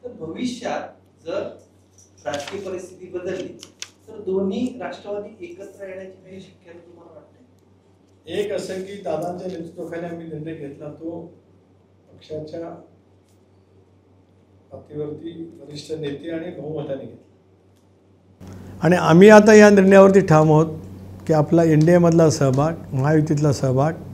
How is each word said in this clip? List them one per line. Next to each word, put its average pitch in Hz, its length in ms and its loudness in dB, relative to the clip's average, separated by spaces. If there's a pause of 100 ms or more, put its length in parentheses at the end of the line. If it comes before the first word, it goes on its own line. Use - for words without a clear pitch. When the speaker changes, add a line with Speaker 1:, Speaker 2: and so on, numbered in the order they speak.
Speaker 1:
तर - 40 -14 (120)
भविष्यात 202 600 -8 (460)
जर 190 220 -8 (760)
राजकीय 190 340 -10
परिस्थिती 180 580 -14
बदलली - 400 -12 (500)
तर - 40 -20
दोन्ही 196 680 -6
राष्ट्रवादी 190 640 -12
एकत्र 190 440 -20
येण्याची 190 420 -20
काही 190 100 -20
शक्यता 170 380 -20
तुम्हाला 165 360 -20
वाटते? - 320 -20 (840)
Speaker 2:
एक 202 200 -6
असं 185 220 -8
की 190 300 -12
दादांच्या 175 440 -8
नेतृत्वाखाली 170 580 -12
आम्ही 165 200 -14
निर्णय 156 280 -12
घेतला, 147 340 -16
तो 165 440 -14 (840)
पक्षाच्या 156 440 -16 (2000)
पातळीवरती 151 920 -14
वरिष्ठ 147 300 -16
नेते 147 380 -10
आणि 165 300 -12
बहुमताने 143 460 -10
घेतला. - 1500 -20 (300)
आणि 180 140 2
आम्ही 170 320 6
आता 214 260 10
या 208 160 10
निर्णयावरती 196 500 6
ठाम 156 280 4
आहोत 156 180 4 (600)
की 165 60 0
आपला 156 320 2
एनडीएमधला 165 680 4
सहभाग, 139 420 0 (200)
महायुतीतला 151 600 0
सहभाग 135 400 0 (220)